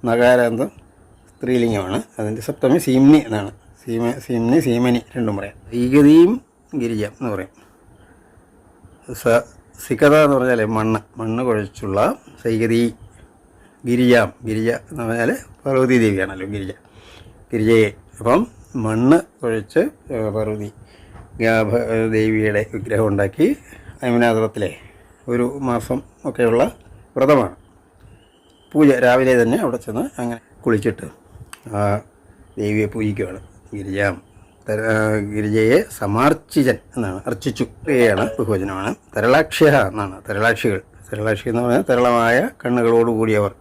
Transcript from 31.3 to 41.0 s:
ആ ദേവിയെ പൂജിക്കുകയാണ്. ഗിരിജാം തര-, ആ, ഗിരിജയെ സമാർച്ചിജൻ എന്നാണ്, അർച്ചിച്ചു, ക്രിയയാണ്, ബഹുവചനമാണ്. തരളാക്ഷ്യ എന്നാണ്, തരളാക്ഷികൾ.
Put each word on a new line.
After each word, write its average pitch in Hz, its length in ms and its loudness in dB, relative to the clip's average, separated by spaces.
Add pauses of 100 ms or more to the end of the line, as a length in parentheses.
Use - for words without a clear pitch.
ആ - 20 -4 (800)
ദേവിയെ 104 360 -2
പൂജിക്കുകയാണ്. 101 460 -6 (340)
ഗിരിജാം 98 400 -4 (520)
തര-, 110 260 -4
ആ, - 20 2 (380)
ഗിരിജയെ 110 460 0 (200)
സമാർച്ചിജൻ 127 800 0 (200)
എന്നാണ്, 98 220 -6 (100)
അർച്ചിച്ചു, 127 360 -6 (200)
ക്രിയയാണ്, 117 400 2 (140)
ബഹുവചനമാണ്. 98 520 -4 (240)
തരളാക്ഷ്യ 143 520 2 (240)
എന്നാണ്, 98 260 -8 (100)
തരളാക്ഷികൾ. 110 520 -2 (300)